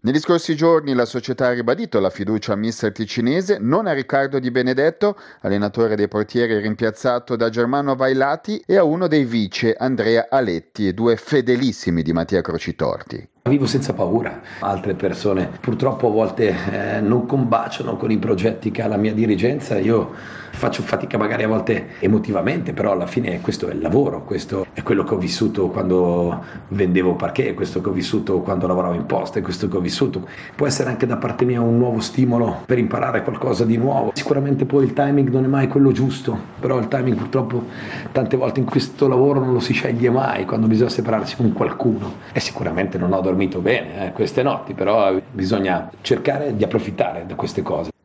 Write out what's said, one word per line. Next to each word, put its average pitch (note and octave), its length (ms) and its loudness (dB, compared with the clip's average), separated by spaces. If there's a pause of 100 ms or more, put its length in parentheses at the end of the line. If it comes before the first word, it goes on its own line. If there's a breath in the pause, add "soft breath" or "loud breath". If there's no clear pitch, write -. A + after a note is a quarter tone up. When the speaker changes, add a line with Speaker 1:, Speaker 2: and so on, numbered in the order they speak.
Speaker 1:
Negli C3 140 2
scorsi E3 360 2
giorni D#3 380 4
la B2 140 2
società B2+ 400 -2
ha B2 80 4
ribadito A#2+ 440 0
la F#2+ 120 4
fiducia G#2 420 -2
a G2+ 40 2
mister A2 360 -2
ticinese, C3+ 680 0
non G3 280 2
a F3 60 0
Riccardo C#3 460 0
Di B2+ 120 -2
Benedetto, C#3 680 2 (240 loud breath)
allenatore G#2 560 0
dei G#2 120 2
portieri A2 520 0
rimpiazzato A#2 760 -2
da A#2 120 0
Germano B2+ 480 0
Vailati, C3+ 720 0
e F#3 100 4
a F#3+ 80 6
uno E3 240 0
dei D3+ 160 4
vice, A2+ 500 0
Andrea A#2 540 2
Aletti, G#2 600 0
e F#2 40 2
due A2+ 240 2
fedelissimi A2+ 840 0
di D#2 100 0
Mattia E2 300 0
Crocitorti. - 880 -6 (160)
Speaker 2:
Vivo C3+ 200 2
senza - 260 0
paura. G#2+ 480 -2 (200 loud breath)
Altre G2 340 -4
persone F#2 560 -2 (100)
purtroppo B2 480 0
a - 20 4
volte, G#2+ 440 2 (160)
eh, G#2 300 -4
non A2+ 260 2
combaciano A#2 680 -2
con A2+ 140 -2
i A2 80 2
progetti G#2+ 520 0
che - 120 -6
ha G#2+ 40 -2
la G#2+ 100 0
mia G#2+ 160 2
dirigenza. A2 680 0
Io G#2 340 2 (380 loud breath)
faccio - 300 -4
fatica - 380 -4
magari G#2+ 240 0
a G#2+ 60 2
volte A2 400 0 (100)
emotivamente, G#2+ 720 0
però G2+ 200 0
alla F2 140 0
fine - 360 -2
questo - 260 -4
è - 60 -6
il D2+ 80 -4
lavoro, C#3 420 0
questo F#2+ 480 -4
è - 100 -8
quello - 220 0
che - 80 -2
ho G#2 60 0
vissuto F2+ 500 0
quando F2+ 760 0 (260 loud breath)
vendevo F#2 480 2
parquet, - 360 -2
questo - 300 -4
che G#2 80 -2
ho - 20 -2
vissuto F#2 480 -2
quando F2+ 260 -2
lavoravo F2 280 0
in E2+ 100 -4
posta, - 360 -2
e - 20 -6
questo G2 260 -4
che F2+ 80 -4
ho F#2+ 40 0
vissuto. F2+ 460 -2 (300 loud breath)
Può D3 100 0
essere C3 220 0
anche A2+ 160 0
da A#2+ 140 -2
parte - 260 -2
mia B2 160 2
un A#2 160 4
nuovo A#2 240 2
stimolo A#2 640 0
per B2+ 140 2
imparare A#2 460 0
qualcosa A#2 420 0
di A2+ 100 4
nuovo. B2 380 2
Sicuramente C#3 500 0
poi C#3 200 4
il C#3 100 0
timing C#3 340 4
non C3 160 2
è C3 40 2
mai C#3 200 2
quello C#3 240 6
giusto, A#2+ 420 0 (240)
però C3 200 0
il A2 100 -2
timing B2+ 300 0
purtroppo A#2+ 460 -2 (460 loud breath)
tante C3 280 0
volte B2+ 220 0
in A#2 60 0
questo - 400 0
lavoro C3+ 340 4
non B2+ 120 2
lo A#2+ 80 4
si - 140 -2
sceglie A#2+ 340 0
mai, A#2+ 380 2
quando A2 200 2
bisogna A2 220 4
separarsi A2 480 -2
con A2+ 160 2
qualcuno. - 600 -2 (180 loud breath)
E - 80 -2
sicuramente F2 560 -4
non F2+ 160 0
ho F#2+ 80 2
dormito F#2 380 0
bene, F#2 480 -2
eh, F#2 60 -8
queste B2+ 320 0
notti, A#2+ 300 -2
però G2 380 2 (200)
bisogna F#2+ 580 -2 (100)
cercare C#3 540 -2
di G#2 80 0
approfittare G2 640 -2
da F#2 80 -10
queste - 280 -4
cose. D#2+ 280 -4 (140)